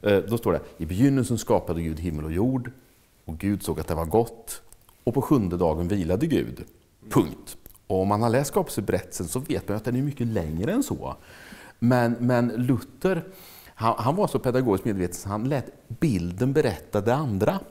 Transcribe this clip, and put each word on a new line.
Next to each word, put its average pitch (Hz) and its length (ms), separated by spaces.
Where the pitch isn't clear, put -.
eh, 101 160
då 107 200
står 101 140
det: 73 80
"I 80 80
begynnelsen 120 520
skapade 90 440
Gud 80 180
himmel 78 240
och 80 80
jord, 123 380
och 80 140
Gud 101 240
såg 80 180
att - 80
det 90 60
var 82 100
gott, - 580
och 117 100
på 131 80
sjunde 101 340
dagen 85 320
vilade 95 380
Gud." 67 380
Punkt. - 460
Och 95 160
om 98 60
man 104 140
har 117 80
läst 139 180
skapelseberättelsen 98 800
så - 100
vet - 300
man 101 60
ju - 20
att 110 80
den 120 120
är 131 60
mycket 131 240
längre 95 460
än 254 100
så. - 340
Men, 120 420
men 120 280
Luther, 127 760
han, 113 240
han 127 180
var 202 100
så - 120
pedagogiskt 117 460
medveten 95 300
så - 140
han 107 200
lät - 400
bilden 110 640
berätta 120 480
det 113 140
andra. 135 460